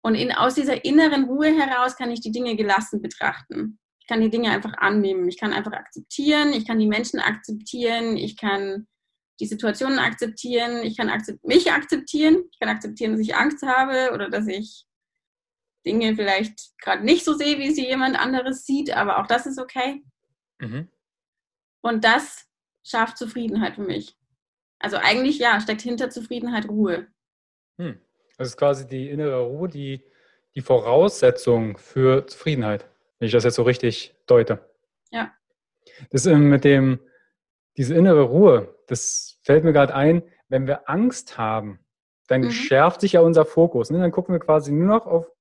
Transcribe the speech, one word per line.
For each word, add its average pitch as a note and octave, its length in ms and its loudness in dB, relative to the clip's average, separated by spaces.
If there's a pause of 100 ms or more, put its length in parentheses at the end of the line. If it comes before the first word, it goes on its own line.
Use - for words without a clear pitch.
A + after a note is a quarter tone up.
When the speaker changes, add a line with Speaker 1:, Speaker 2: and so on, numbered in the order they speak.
Speaker 1:
Und A3 120 0
in, A#3+ 160 -4
aus B3+ 220 0
dieser C#4 300 -2
inneren C#4+ 400 4
Ruhe C#4 220 -2 (100)
heraus B3+ 400 0
kann A#3+ 140 -8
ich A#3 100 -8
die A3 120 -10
Dinge A#3+ 240 -4
gelassen G#3 460 -2
betrachten. - 760 -8 (220)
Ich - 80 -20
kann A3+ 120 0
die A3 100 2
Dinge A3+ 200 -2
einfach G#3 280 -4
annehmen. G3 500 0
Ich F3+ 100 -8
kann G#3 140 -4
einfach G#3 200 -6
akzeptieren. D4 800 -2
Ich A3 140 -4
kann A3+ 140 -2
die G#3+ 80 2
Menschen A3 320 -4
akzeptieren. A3+ 960 -4
Ich G#3 200 -8
kann G3 520 -6 (500)
die G#3+ 80 -6
Situationen G#3+ 540 -4
akzeptieren. A#3 840 -4
Ich A3 140 -6
kann A3 120 -4
akzep-, G#3+ 360 -8
mich D#4+ 260 2
akzeptieren. D#4 800 0
Ich - 80 -20
kann A3 100 -4
akzeptieren, G#3+ 440 -6
dass A3 80 -2
ich A3 160 -4
Angst C#4+ 260 -2
habe C4 500 0
oder G3+ 160 -6
dass G#3+ 200 -4
ich G3+ 380 -10 (1000)
Dinge A3 300 0
vielleicht G#3 640 -4
gerade G3 240 -4
nicht E4 200 2
so D#4 100 0
sehe, C#4+ 240 -2
wie C#4 120 -4
sie C#4 160 -2
jemand C4 320 -2
anderes C4 480 -4
sieht. C#4 300 -4
Aber G3 240 0
auch F#3+ 80 -8
das B3 180 -2
ist C4+ 140 -10
okay. C4 420 -8 (580)
Speaker 2:
Mhm. B2+ 280 -10 (920)
Speaker 1:
Und A3+ 240 -4
das B3 420 0 (380)
schafft A3+ 340 -4
Zufriedenheit A3 580 -6
für G#3 60 -10
mich. - 340 -8 (640)
Also G#3 160 -6
eigentlich, B3+ 420 0
ja, A3+ 220 2
steckt G#3+ 220 -6
hinter A#3+ 280 -6
Zufriedenheit A#3 580 -8
Ruhe. G#3 380 -2 (720)
Speaker 2:
Hm. E3 220 -10 (380)
Das C3 100 -8
ist - 80 -14
quasi C3+ 320 0
die C3 220 -10
innere C#3+ 320 -4
Ruhe, D3 260 -6
die, C#3 340 -10 (520)
die C3 80 -8
Voraussetzung A#2+ 1120 2
für C3 500 0
Zufriedenheit, A2+ 600 -4 (300)
wenn A#2 80 -4
ich G#2+ 60 -2
das A#2 120 4
jetzt A#2+ 120 2
so B2 60 0
richtig A#2+ 540 -2 (100)
deute. A2+ 420 4 (420)
Speaker 1:
Ja. A3+ 220 -8 (800)
Speaker 2:
Das, B2+ 160 0
ähm, D3 220 8
mit C#3 160 4
dem, C3+ 340 6 (800)
diese C#3 180 -2
innere E3 280 6
Ruhe, C3 520 6 (140)
das - 540 -8
fällt D#3 220 4
mir D#3+ 100 4
gerade C#3 200 4
ein, D#3 280 2 (260)
wenn C3+ 180 -2
wir C#3 220 -6
Angst G#3+ 500 -4
haben, A2 400 -4 (500)
dann C3 140 2
Speaker 1:
Mhm. A#2+ 100 0
Speaker 2:
schärft G3+ 500 2
sich G3+ 100 2
ja F3 80 6
unser E3 240 6
Fokus, D#3 460 2
ne? E3 80 0
Dann F3 140 2
gucken F3+ 220 -4
wir E3 60 -2
quasi D3 320 2
nur E3+ 160 2
noch A3+ 180 2
auf E3 240 -2 (100)